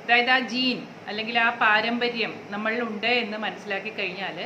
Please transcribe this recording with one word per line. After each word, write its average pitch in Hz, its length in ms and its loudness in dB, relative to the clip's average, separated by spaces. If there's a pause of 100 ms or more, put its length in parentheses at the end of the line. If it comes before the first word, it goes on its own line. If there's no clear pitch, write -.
അതായത് 240 320 6
ആ 262 40 6
ജീൻ 247 400 0 (280)
അല്ലെങ്കിൽ 220 320 -2
ആ 226 100 4 (140)
പാരമ്പര്യം 226 720 2 (160)
നമ്മളിലുണ്ട് 220 600 -2 (120)
എന്ന് 208 140 -6
മനസ്സിലാക്കി 202 640 -4
കഴിഞ്ഞാൽ 185 460 -4